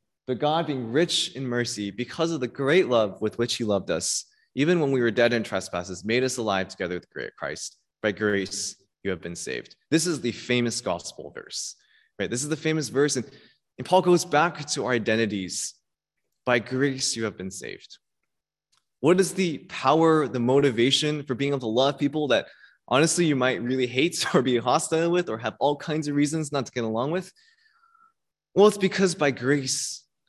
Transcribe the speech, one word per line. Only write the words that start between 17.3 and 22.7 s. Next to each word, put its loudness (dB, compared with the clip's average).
been -8
saved." -14
What 4
is 0
the -2
power, 4
the -4
motivation 2
for -4
being -2
able -2
to -8
love 2
people 0
that 2